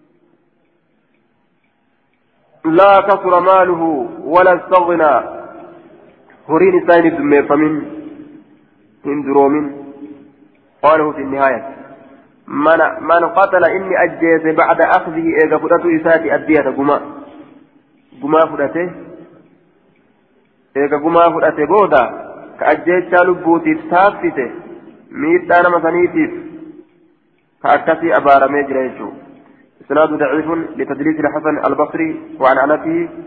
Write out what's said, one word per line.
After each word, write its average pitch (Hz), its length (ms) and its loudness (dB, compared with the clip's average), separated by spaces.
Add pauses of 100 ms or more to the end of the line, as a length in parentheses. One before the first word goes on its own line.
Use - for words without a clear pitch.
(2750)
لا 196 140 8 (140)
كثر 190 260 0 (160)
ماله 180 340 2 (500)
ولا 185 260 4
استغنى، 170 540 2 (1400)
هرين 180 320 4
إسان 170 300 4
الدم 143 200 -2 (180)
فمن، 151 240 2 (1300)
هن 143 120 -4 (100)
درومين. 143 380 2 (1200)
قاله 151 320 4
في 143 60 -10
النهاية: 135 400 -2 (1040)
"من، 160 140 4 (300)
من 170 140 2 (160)
قتل 196 240 2 (120)
إني 190 180 -4 (100)
أجيز 165 400 0 (180)
بعد 160 200 2
أخذه 165 440 0 (140)
إيغا 156 220 2
فدتو 160 260 0 (100)
إساتي 160 380 0
الدية 147 320 0 (100)
قما." 139 200 0 (1200)
Gumaa 156 300 2
fudhate, 147 320 -4 (2000)
eega 143 240 0
gumaa 170 300 4
fudhate 156 380 -2
booda 180 300 4 (580)
ka - 40 -6 (100)
ajjeechaa 175 560 0
lubbuutiif 160 500 0 (100)
taasise 175 560 0 (760)
miidhaa 175 420 2
nama 175 220 0
saniitiif 170 460 0 (1300)
ka - 140 -4
akkasii 160 440 -2
abaaramee 139 480 2
jira 131 200 -2
jechuudha. 110 360 -14 (580)
إسناد 156 280 0
ضعيف 151 380 -2 (300)
لتدليس 143 420 -4
الحسن 151 360 -2 (120)
البصري 151 420 -4 (300)
وعن 131 180 4
أنسه 160 520 -2 (180)